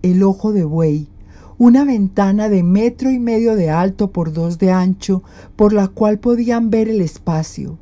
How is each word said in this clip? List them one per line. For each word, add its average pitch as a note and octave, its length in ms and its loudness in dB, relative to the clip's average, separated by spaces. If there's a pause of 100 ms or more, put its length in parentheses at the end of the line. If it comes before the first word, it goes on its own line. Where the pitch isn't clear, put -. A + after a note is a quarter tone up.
el F#3 200 2
ojo G3 300 0
de G3 120 0
buey, D#3 440 -2 (500)
una A#3+ 260 6
ventana G#3 640 0
de G3 140 0
metro A3+ 480 0
y C4 80 0
medio A3+ 380 0
de F3 120 0
alto F#3+ 440 -2
por D#3+ 200 -4
dos E3 260 -4
de F#3+ 120 2
ancho, F#3 540 -2 (320)
por G#3 160 2
la G3+ 160 0
cual G#3+ 320 -2
podían A#3 500 0
ver A3 180 0
el A3 120 -2
espacio. D#3+ 800 -6